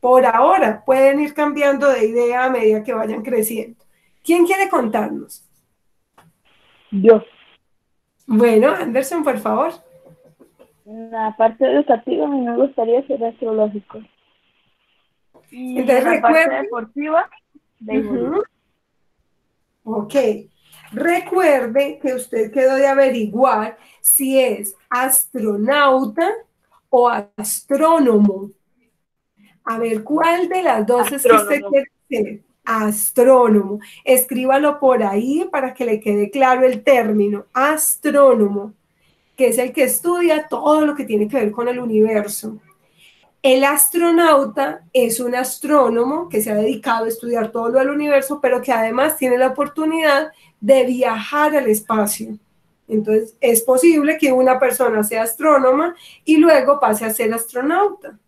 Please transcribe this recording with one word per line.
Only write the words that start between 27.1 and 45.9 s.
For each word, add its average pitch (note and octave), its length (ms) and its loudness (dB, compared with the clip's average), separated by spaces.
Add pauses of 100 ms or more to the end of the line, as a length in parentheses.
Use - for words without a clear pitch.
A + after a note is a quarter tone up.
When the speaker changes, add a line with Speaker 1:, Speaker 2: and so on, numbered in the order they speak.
Speaker 1:
A A3+ 140 -6
ver, A3+ 240 -4
¿cuál E4+ 460 0
de F#4 140 -2
las A#3 220 0
dos A#3+ 280 0
es C4+ 100 -8
que B3 100 2
usted - 20 8 (280)
Speaker 2:
Astrónomo. D4 80 -8
Speaker 1:
quiere C#4 200 0 (180)
ser? G#3+ 320 -6 (240)
Astrónomo. G#3+ 1120 2 (260)
Escríbalo C4 760 0
por B3+ 240 2
ahí B3+ 480 -2
para C4 200 -4
que - 120 -8
le G#3+ 160 -2
quede G#3 320 -2
claro C4 340 2
el B3 160 -2
término. G#3+ 720 0
Astrónomo, C4 1200 0 (600)
que B3+ 120 2
es A3+ 100 -2
el B3+ 140 -4
que C#4+ 120 0
estudia E4+ 640 -2
todo D4+ 360 0
lo D4 120 -2
que C4+ 80 -8
tiene G#3+ 240 -2
que C#4 80 -6
ver G#3 160 -2
con A#3+ 160 -4
el B3 100 -4
universo. G#3+ 800 -2 (800)
El C4 240 2
astronauta D4+ 1160 0 (100)
es A#3 280 0
un A#3+ 160 -4
astrónomo C4 920 -2